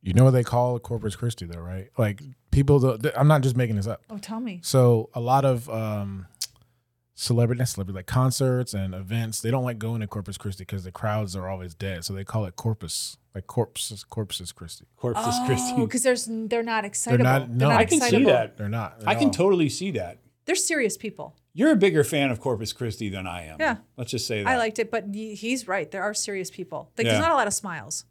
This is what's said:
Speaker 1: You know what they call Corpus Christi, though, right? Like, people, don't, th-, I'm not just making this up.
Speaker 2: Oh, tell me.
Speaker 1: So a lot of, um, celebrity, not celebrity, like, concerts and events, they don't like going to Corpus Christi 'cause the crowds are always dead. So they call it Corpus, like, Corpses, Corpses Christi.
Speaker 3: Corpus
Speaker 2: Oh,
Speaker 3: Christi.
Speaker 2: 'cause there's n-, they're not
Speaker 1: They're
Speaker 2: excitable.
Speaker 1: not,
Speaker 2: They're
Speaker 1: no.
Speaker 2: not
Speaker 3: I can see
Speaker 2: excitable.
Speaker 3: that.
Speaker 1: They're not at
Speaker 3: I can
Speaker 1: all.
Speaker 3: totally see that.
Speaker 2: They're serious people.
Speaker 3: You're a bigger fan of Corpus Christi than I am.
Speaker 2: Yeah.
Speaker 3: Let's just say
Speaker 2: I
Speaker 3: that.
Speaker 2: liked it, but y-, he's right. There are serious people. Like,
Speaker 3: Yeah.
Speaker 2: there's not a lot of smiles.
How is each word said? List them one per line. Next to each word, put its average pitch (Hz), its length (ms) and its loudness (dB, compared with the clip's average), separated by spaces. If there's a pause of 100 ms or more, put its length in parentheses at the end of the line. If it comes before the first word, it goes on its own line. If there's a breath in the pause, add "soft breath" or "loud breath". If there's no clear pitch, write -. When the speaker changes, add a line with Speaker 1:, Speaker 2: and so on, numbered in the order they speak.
Speaker 1:
You 90 120 -2
know 120 100 10
what 135 80 10
they 127 120 4
call 123 360 0
Corpus 110 380 -6
Christi, 117 280 -6
though, 85 140 -12
right? 92 380 -10
Like, 104 240 0 (300)
people, 139 280 6
don't, 120 220 2
th-, 147 160 0
I'm 143 100 6
not 151 140 8
just 127 160 2
making 117 180 2
this 101 120 0
up. 113 220 -6
Speaker 2:
Oh, 214 100 -12
tell 220 200 -8
me. 202 240 -8
Speaker 1:
So 120 500 4
a 123 60 -6
lot 127 240 2
of, 123 260 0
um, 104 580 -6 (920)
celebrity, 120 380 2
not 123 100 0
celebrity, 98 260 -6
like, 92 120 -12
concerts 127 680 0
and 95 220 -4
events, 110 460 -4
they 117 100 -2
don't 127 120 0
like 123 140 -4
going 113 240 -4
to 107 60 -4
Corpus 98 300 -8
Christi 95 280 -10
'cause 98 180 -8
the 90 80 -12
crowds 104 440 -2
are 92 120 -6
always 90 280 -8
dead. 92 280 -6
So 98 100 -8
they 95 100 -8
call 107 220 -4
it 90 100 -10
Corpus, - 600 -6 (180)
like, 92 100 -10
Corpses, - 580 -6
Corpses - 480 -8
Christi. - 340 -18 (120)
Speaker 3:
Corpus 123 300 -2
Speaker 2:
Oh, 247 180 0
Speaker 3:
Christi. 226 420 0
Speaker 2:
'cause 233 140 -4
there's 247 260 0
n-, 220 200 -6
they're 233 160 -2
not 226 180 -2
Speaker 1:
They're 208 60 -6
Speaker 2:
excitable. 123 360 2
Speaker 1:
not, 131 240 2
Speaker 2:
They're 120 100 -4
Speaker 1:
no. 131 120 4
Speaker 2:
not 147 100 4
Speaker 3:
I 220 60 6
can 320 140 4
see 247 80 2
Speaker 2:
excitable. 233 240 6
Speaker 3:
that. 117 260 2
Speaker 1:
They're 104 120 -6
not 110 340 -6
at 107 40 -2
Speaker 3:
I 127 60 2
can 127 140 2
Speaker 1:
all. - 60 4
Speaker 3:
totally 175 360 4
see 190 220 -6
that. 90 260 -6 (280)
Speaker 2:
They're 349 100 0
serious 294 420 -2
people. 196 380 -12 (180)
Speaker 3:
You're 262 180 4
a 294 40 6
bigger 175 280 6
fan 139 280 2
of 113 80 -2
Corpus 113 340 -2
Christi 113 360 -6
than 95 180 -8
I 87 180 -8
am. 78 140 -16
Speaker 2:
Yeah. 285 180 0 (200)
Speaker 3:
Let's 120 120 -8
just 120 160 -4
say 113 160 -2
Speaker 2:
I 240 120 2
Speaker 3:
that. 247 40 2
Speaker 2:
liked 220 220 -2
it, 220 100 -2
but 220 160 -4
y-, 208 320 -10
he's 233 300 -4
right. 180 240 -4
There 196 100 -6
are 208 140 -4
serious 190 340 -6
people. - 480 -12
Like, - 80 0
Speaker 3:
Yeah. 165 80 4
Speaker 2:
there's 107 80 4
not 330 100 4
a 311 40 4
lot 247 100 4
of 208 80 -2
smiles. 160 580 -8